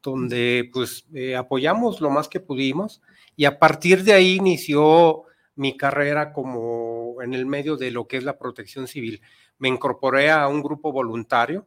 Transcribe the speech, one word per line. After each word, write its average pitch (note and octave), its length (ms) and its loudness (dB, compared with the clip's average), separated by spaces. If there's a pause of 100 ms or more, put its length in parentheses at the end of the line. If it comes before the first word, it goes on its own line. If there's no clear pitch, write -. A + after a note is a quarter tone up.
donde, B2 680 -2
pues, - 420 -8
eh, C3 220 -8
apoyamos D#3 640 -2
lo D3 120 -2
más D3 180 -2
que - 100 -8
pudimos, C3+ 640 -6 (340)
y D3 100 0
a C#3+ 120 2
partir F3 460 4
de G#3 100 6
ahí F#3 220 6
inició D#3+ 880 4 (340)
mi C#3 200 -4
carrera D3 560 -2
como A#2 880 -8
en B2 120 -8
el B2+ 120 -4
medio C#3+ 320 -4
de B2+ 120 -6
lo A#2 180 -8
que C3+ 100 -8
es C3 80 -8
la C#3 120 -8
protección B2 500 -14
civil. A2+ 340 -12 (360)
Me C3+ 120 -2
incorporé C3 600 0
a D3+ 200 2
un D3 120 -2
grupo D3 300 -6
voluntario B2 760 -4